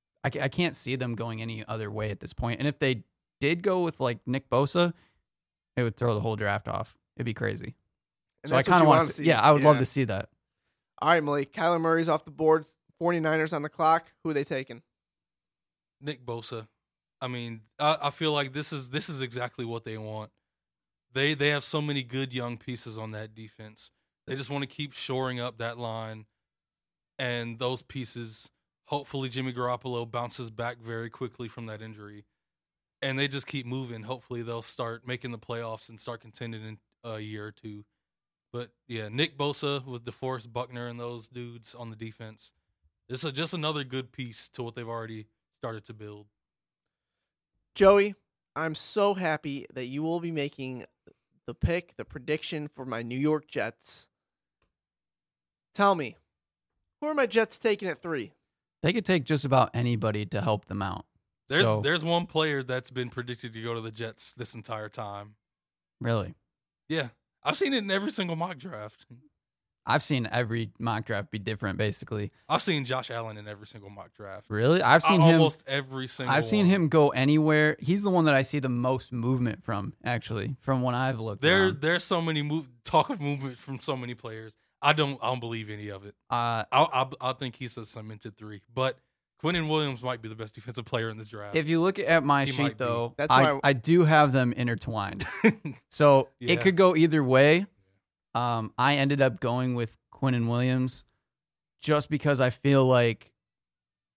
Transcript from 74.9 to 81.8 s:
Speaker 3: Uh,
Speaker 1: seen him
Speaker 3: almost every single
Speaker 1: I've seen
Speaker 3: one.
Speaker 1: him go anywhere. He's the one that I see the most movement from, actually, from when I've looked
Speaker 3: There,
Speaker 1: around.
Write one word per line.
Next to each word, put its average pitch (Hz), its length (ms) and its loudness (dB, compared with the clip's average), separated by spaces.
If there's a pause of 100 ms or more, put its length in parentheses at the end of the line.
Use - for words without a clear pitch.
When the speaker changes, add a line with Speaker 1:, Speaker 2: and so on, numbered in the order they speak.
Speaker 3:
Uh, - 60 4
Speaker 1:
seen 190 120 8
him 165 140 10
Speaker 3:
almost 160 320 6
every 131 400 -4
single 127 260 -4
Speaker 1:
I've 147 140 2
seen 208 200 4
Speaker 3:
one. - 20 8
Speaker 1:
him 185 180 4
go 147 220 6
anywhere. 151 680 4
He's 190 220 0
the 202 80 0
one 180 160 4
that 147 80 6
I 135 100 4
see 147 160 -2
the 131 100 -2
most 123 420 -2
movement 123 540 -2
from, 101 280 -6 (120)
actually, 113 560 -4
from 131 220 0
when 123 120 0
I've 131 240 -2
looked 110 220 -8
Speaker 3:
There, 185 240 6
Speaker 1:
around. 160 160 0